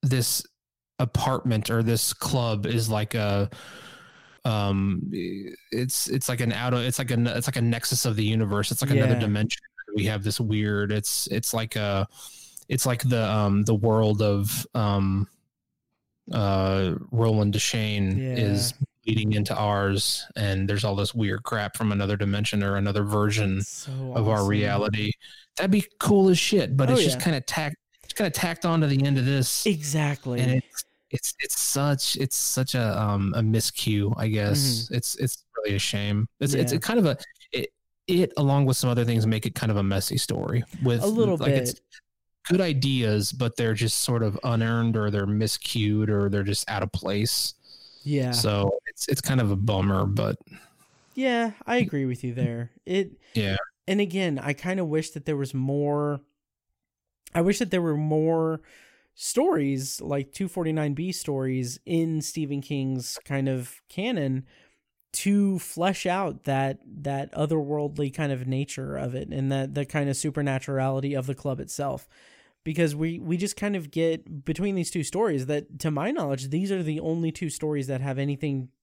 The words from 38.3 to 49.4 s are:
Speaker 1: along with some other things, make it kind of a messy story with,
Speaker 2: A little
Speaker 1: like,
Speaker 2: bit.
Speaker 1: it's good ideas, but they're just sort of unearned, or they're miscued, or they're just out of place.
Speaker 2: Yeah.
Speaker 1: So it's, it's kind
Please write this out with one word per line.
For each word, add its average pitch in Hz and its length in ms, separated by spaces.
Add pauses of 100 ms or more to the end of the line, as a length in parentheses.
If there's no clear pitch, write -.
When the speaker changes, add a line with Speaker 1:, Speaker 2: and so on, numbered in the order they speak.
Speaker 1:
along 139 280
with 131 120
some 127 100
other 120 160
things, 113 220
make 110 200
it 110 80
kind 110 160
of 104 60
a 101 60
messy 98 340
story 104 480 (180)
with, 120 200
Speaker 2:
A - 40
little 214 300
Speaker 1:
like, 139 180
Speaker 2:
bit. 127 140
Speaker 1:
it's - 120 (680)
good 180 120
ideas, 127 680
but 123 260
they're 113 180
just 110 260
sort 117 220
of 101 200
unearned, 117 540
or 104 140
they're 101 160
miscued, 107 840
or 101 220
they're 101 120
just 98 280
out 101 120
of 104 100
place. - 600 (500)
Speaker 2:
Yeah. 135 280
Speaker 1:
So 104 540
it's, - 200
it's - 140
kind 131 200